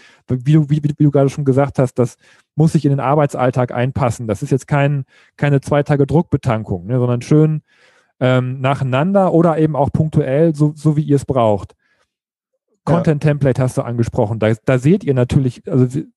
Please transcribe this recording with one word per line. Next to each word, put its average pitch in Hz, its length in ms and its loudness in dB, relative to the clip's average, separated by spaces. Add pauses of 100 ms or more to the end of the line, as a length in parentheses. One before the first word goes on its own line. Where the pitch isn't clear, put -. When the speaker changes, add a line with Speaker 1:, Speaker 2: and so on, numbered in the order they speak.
(260)
Speaker 1:
Wie 127 280 0
du, 147 160 4
wie, 147 120 -2
wie 147 220 0
du 143 60 4
gerade 139 180 4
schon 143 160 -8
gesagt 135 340 0
hast, 131 200 0
das 120 180 0 (400)
muss 156 160 2
sich 151 140 2
in 139 60 2
den 139 80 -2
Arbeitsalltag 131 720 0
einpassen. 120 560 -4
Das 107 160 -4
ist 139 100 -4
jetzt 131 140 -2
kein, 143 380 -2 (320)
keine 143 240 0
zwei 147 220 0
Tage 143 240 0
Druckbetankung, 110 800 -2
ne, 127 120 -2
sondern 123 220 -2
schön, 156 400 2 (600)
ähm, 127 420 0
nacheinander 139 720 0
oder 165 240 2
eben 156 180 0
auch 143 160 0
punktuell, 151 640 0
so, 147 200 0
so 151 220 -2
wie 156 60 0
ihr 143 140 0
es 131 100 -2
braucht. 113 480 0 (1120)
Speaker 2:
Ja. 147 60 2
Speaker 1:
Content-Template 147 680 0
hast 131 160 -2
du 131 40 -2
angesprochen. 117 580 -2
Da, 110 120 2 (120)
da 135 120 2
seht 151 280 2
ihr 139 100 0
natürlich, 127 560 0
also 127 240 0
wir, - 100 -6 (120)